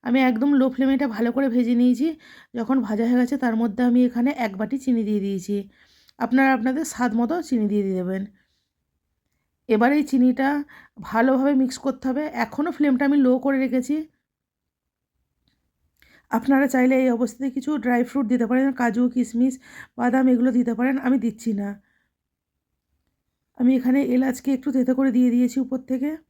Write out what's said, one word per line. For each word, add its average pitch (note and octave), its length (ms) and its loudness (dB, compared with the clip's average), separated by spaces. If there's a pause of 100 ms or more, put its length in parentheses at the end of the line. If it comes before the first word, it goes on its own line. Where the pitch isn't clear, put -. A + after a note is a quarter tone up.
আমি B3 160 2
একদম B3+ 320 2
লো C4+ 180 4
ফ্লেমে C4+ 240 0
এটা C4+ 140 0
ভালো A3+ 240 -2
করে C4+ 160 0
ভেজে A#3+ 260 0
নিয়েছি। B3 340 2 (460)
যখন A#3+ 260 -2
ভাজা G#3+ 240 -2
হয়ে B3 160 2
গেছে B3 180 0
তার A#3 180 -2
মধ্যে A3 280 -2
আমি B3 200 4
এখানে B3 320 0
এক A3 200 -4
বাটি G#3+ 220 -6
চিনি A#3 260 -2
দিয়ে G#3 160 -2
দিয়েছি। G3 360 -4 (640)
আপনারা C4 340 2
আপনাদের C4 340 -2
স্বাদ A#3+ 280 -4
মতো A#3+ 280 0
চিনি A3 260 -2
দিয়ে, G#3 140 0
দিয়ে F#3+ 140 -2
দেবেন। F#3 260 -4 (1500)
এবার A#3 240 4
এই D4 120 2
চিনিটা C4 440 2 (520)
ভালোভাবে C4 540 2
মিক্স C4 240 0
করতে C4 280 -6
হবে। C4 160 -2 (140)
এখনও A#3+ 360 -4
ফ্লেমটা C#4+ 340 0
আমি C#4+ 140 2
লো B3+ 180 4
করে C4+ 200 -2
রেখেছি। C4 380 -2 (2250)
আপনারা C4+ 380 2
চাইলে B3+ 280 2
এই C4 140 2
অবস্থাতে B3 400 -2
কিছু C4+ 260 -6
ড্রাই A#3+ 280 0
ফ্রুট B3+ 220 -2
দিতে A#3+ 200 0
পারেন, B3+ 260 0
কাজু, A#3+ 360 0
কিশমিশ, B3 460 -2 (400)
বাদাম B3 340 0
এগুলো B3+ 240 4
দিতে A#3+ 220 0
পারেন, B3+ 240 0
আমি C4 200 0
দিচ্ছি A3 340 -4
না। G3+ 160 -4 (1900)
আমি B3+ 180 4
এখানে B3+ 320 2
এলাচকে B3+ 440 0
একটু C4 200 -2
থেতো B3+ 220 0
করে C4+ 180 2
দিয়ে B3 180 4
দিয়েছি B3 300 2
উপর C4 240 -4
থেকে। C4 260 -4 (200)